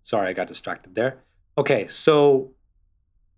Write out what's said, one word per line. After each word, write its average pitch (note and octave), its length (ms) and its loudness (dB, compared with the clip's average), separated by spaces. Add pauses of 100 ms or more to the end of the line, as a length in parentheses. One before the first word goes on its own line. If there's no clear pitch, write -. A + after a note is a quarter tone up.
sorry, G2+ 280 -2
I F#2 40 -4
got F#2 140 -6
distracted - 480 -14
there. B2 240 -2 (380)
Okay, C3 300 0
so C#3+ 640 2 (880)